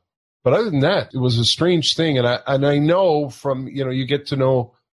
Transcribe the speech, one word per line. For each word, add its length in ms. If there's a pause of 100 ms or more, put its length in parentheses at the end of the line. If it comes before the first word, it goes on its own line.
(440)
But 100
other 160
than 120
that, 320
it 60
was 180
a 80
strange 500
thing. 220
And 100
I, 180
and 200
I 120
know 520
from, 380
you 180
know, 60
you 140
get 220
to 80
know, 380 (220)